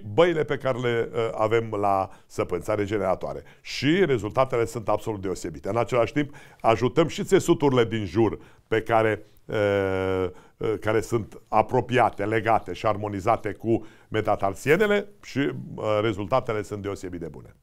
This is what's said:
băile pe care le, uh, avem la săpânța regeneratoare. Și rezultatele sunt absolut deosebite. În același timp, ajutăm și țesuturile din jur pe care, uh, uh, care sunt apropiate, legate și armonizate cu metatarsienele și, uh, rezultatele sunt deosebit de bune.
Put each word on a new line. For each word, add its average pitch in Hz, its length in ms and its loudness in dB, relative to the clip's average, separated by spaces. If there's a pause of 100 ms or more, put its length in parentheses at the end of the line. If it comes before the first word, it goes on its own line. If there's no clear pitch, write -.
(140)
băile 160 300 4
pe 143 140 -4
care 131 200 -2
le, 120 360 0
uh, 113 180 0
avem 110 480 0
la 98 300 2 (160)
săpânța 101 500 -4
regeneratoare. 95 680 -2 (180)
Și 170 440 0
rezultatele 120 600 0
sunt 107 240 -6
absolut 107 320 -2
deosebite. 90 480 -6
În 107 80 -2
același 117 360 2
timp, 147 220 -2 (260)
ajutăm 120 460 2
și - 160 -6
țesuturile 143 640 4
din 104 200 -2
jur 92 320 2 (300)
pe 110 140 0
care, 110 440 2 (200)
uh, - 100 -6 (1040)
uh, 110 220 -2
care 110 220 0
sunt - 460 -4
apropiate, 113 800 2
legate 107 480 0
și 87 120 -6
armonizate 104 640 0
cu 110 340 -2 (220)
metatarsienele 117 1000 2 (160)
și, - 160 -6
uh, 127 640 -2
rezultatele 107 600 0
sunt 101 200 -8
deosebit 95 380 -8
de 82 80 -8
bune. 65 360 -18